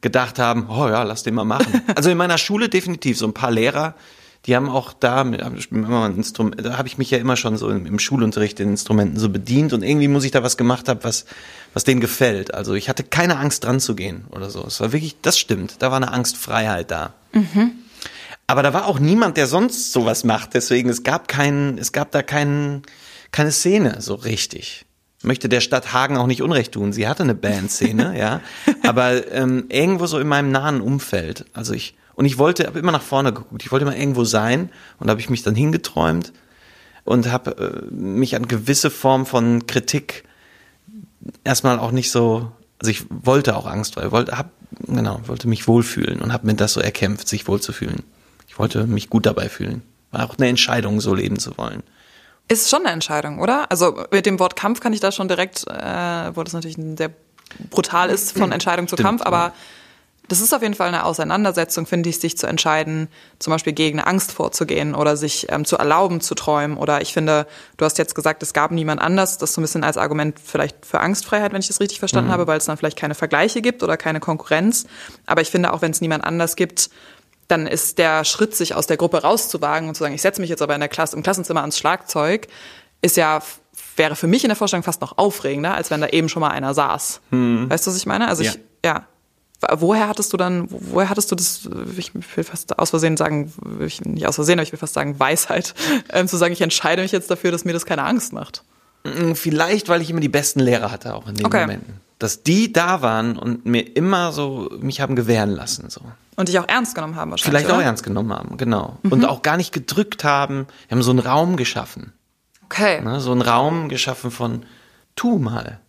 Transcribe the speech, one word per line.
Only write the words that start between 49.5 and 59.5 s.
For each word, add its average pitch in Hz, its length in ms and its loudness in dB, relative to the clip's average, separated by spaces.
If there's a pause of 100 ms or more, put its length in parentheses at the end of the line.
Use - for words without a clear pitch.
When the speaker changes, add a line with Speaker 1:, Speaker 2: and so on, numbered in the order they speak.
Speaker 1:
War 120 160 -4
auch - 100 -14
eine 131 100 4
Entscheidung, 117 520 2
so 101 140 2
leben 98 240 0
zu - 200 -8
wollen. 53 240 -8 (640)
Speaker 2:
Ist 220 220 2
schon 285 120 4
eine 233 100 0
Entscheidung, 151 480 -4
oder? 254 300 0
Also 175 420 2
mit 196 120 4
dem 190 140 2
Wort 180 180 2
Kampf 220 240 -2
kann 226 120 0
ich 214 80 -2
da 196 100 2
schon 196 180 -4
direkt, 185 380 -2
äh, 170 720 -6
wo 165 80 -6
das 160 80 -10
natürlich 160 260 -8
ein 156 180 -8
sehr 160 140 -2 (600)
brutal 175 400 2
ist, 196 280 -2
von 196 140 4
Entscheidung 175 360 0
zu - 80 -4
Speaker 1:
Stimmt, 208 100 4
Speaker 2:
Kampf, 220 160 2
aber 185 140 2
Speaker 1:
ja. 170 160 0 (760)